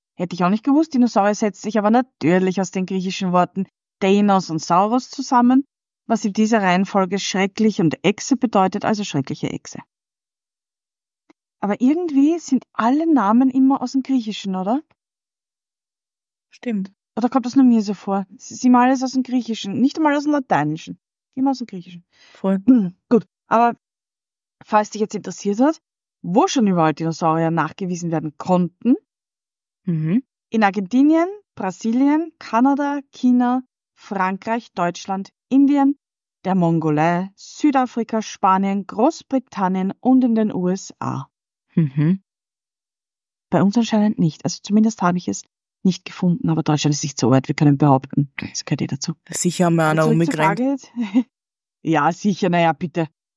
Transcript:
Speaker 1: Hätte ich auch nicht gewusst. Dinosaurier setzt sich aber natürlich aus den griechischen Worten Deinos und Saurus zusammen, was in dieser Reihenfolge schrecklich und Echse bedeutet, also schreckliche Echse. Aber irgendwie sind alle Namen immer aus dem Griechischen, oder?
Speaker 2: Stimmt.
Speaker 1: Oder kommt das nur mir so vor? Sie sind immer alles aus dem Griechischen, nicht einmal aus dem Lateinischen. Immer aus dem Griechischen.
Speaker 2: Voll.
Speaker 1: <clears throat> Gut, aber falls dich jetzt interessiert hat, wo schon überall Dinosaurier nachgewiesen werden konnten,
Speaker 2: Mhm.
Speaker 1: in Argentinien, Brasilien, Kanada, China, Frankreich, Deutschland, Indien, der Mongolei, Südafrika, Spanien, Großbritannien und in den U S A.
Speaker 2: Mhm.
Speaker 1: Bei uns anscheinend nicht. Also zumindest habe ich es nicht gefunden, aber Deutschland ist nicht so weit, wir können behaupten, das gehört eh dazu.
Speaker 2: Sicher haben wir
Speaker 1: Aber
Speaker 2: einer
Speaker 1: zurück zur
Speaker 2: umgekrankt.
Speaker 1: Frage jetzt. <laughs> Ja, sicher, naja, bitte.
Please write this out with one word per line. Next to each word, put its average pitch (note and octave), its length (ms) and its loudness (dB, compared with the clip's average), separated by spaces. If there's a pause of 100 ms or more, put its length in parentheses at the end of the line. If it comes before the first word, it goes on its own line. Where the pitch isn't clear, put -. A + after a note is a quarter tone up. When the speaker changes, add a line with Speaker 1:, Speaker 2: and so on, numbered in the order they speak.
(160)
Speaker 1:
Hätte F3+ 200 -8
ich F3+ 80 -2
auch F3 60 2
nicht G#3+ 140 -2
gewusst. D4+ 300 2
Dinosaurier G#3+ 420 2
setzt G#3 260 -4
sich G#3+ 160 -4
aber G#3 140 2
natürlich F#3 680 2
aus F#3 120 -4
den F#3+ 140 -4
griechischen F#3 480 -4
Worten F3+ 340 0 (320)
Deinos G3 500 2
und D#3+ 100 -4
Saurus G#3 500 0
zusammen, B3+ 540 2 (440)
was A3 180 -2
in G3+ 80 -2
dieser G#3+ 280 2
Reihenfolge F#3 580 0
schrecklich G3 640 0
und D#3+ 220 0
Echse G#3 340 0
bedeutet, G3 480 0
also G#3 180 -2
schreckliche - 480 -6
Echse. - 280 -14 (1800)
Aber G3+ 220 -4
irgendwie D4+ 580 2
sind - 340 -4
alle D4 380 0
Namen A#3+ 380 4
immer C4+ 320 2
aus B3+ 120 -6
dem C4+ 100 -2
Griechischen, G#3+ 520 -4
oder? G3+ 260 -2 (1700)
Speaker 2:
Stimmt. G3+ 420 -8 (240)
Speaker 1:
Oder A3+ 140 -2
kommt A3+ 180 -6
das A#3+ 80 -4
nur C4+ 100 6
mir A#3 160 4
so G3+ 140 -4
vor? G3 300 -6 (120)
Sie - 160 -20
sind B3+ 160 -2
immer B3 120 6
alles B3+ 220 0
aus C4 100 -6
dem C4 100 -2
Griechischen, A3 580 -4
nicht C#4 160 0
einmal D4+ 180 0
aus D4 80 -2
dem D4 100 -2
Lateinischen. D#3+ 680 -4 (360)
Immer C4+ 160 -2
aus B3+ 60 -4
dem A#3+ 100 -10
Griechischen. F3 380 -18 (280)
Speaker 2:
Voll. G3 260 -2
Speaker 1:
<clears throat> G3+ 500 2
Gut, A#3 160 2 (220)
aber A#3 280 2 (880)
falls G#3+ 280 0
dich G#3 100 -4
jetzt G#3+ 140 -4
interessiert G3+ 440 -6
hat, D4 200 2 (420)
wo G#3+ 260 2
schon B3 200 0
überall E3 260 2
Dinosaurier E3 580 -2
nachgewiesen E3 600 -4
werden D#3 260 -6
konnten, F3+ 580 0 (960)
Speaker 2:
Mhm. E3 320 -2 (280)
Speaker 1:
in A3 160 0
Argentinien, C4 640 2 (260)
Brasilien, C4 840 -2
Kanada, C#4+ 600 0 (140)
China, B3 500 0 (320)
Frankreich, G3 800 -6
Deutschland, F#3+ 580 -6 (160)
Indien, C#4 500 2 (460)
der F#3+ 120 0
Mongolei, E3 800 0
Südafrika, B3 840 -2
Spanien, G3 640 0
Großbritannien G3+ 1160 -2
und C4 240 4
in A#3 100 2
den A3 180 0
U F3+ 140 -2
S F#3 320 -6
A. B2+ 280 -8 (460)
Speaker 2:
Mhm. D#3 480 0 (1300)
Speaker 1:
Bei F3 140 2
uns G3+ 140 2
anscheinend G#3+ 420 0
nicht. D#3+ 240 0
Also - 180 -6
zumindest A3 400 0
habe F3+ 180 0
ich F3 100 -10
es G3 140 -8 (400)
nicht F3+ 200 0
gefunden, - 460 -2
aber D#3+ 140 0
Deutschland D3+ 300 0
ist C#3+ 100 -6
nicht D3 140 -8
so A#2 140 2
weit, C3+ 160 2
wir D3 80 -4
können D3 220 4
behaupten, C#3 580 0
das - 300 -12
gehört C#3 160 -4
eh - 60 -4
dazu. - 260 -6 (160)
Speaker 2:
Sicher F3 380 -2
haben E3+ 80 2
wir E3 80 2
Speaker 1:
Aber D#3 80 2
Speaker 2:
einer D#3+ 100 2
Speaker 1:
zurück D#3 100 2
zur D#3+ 160 2
Speaker 2:
umgekrankt. D#3+ 320 0
Speaker 1:
Frage C4 120 0
jetzt. C4+ 220 -8
<laughs> A3+ 360 -2 (520)
Ja, D#3 300 0
sicher, F#3+ 380 -2
naja, E3+ 240 2
bitte. E3 340 -4 (300)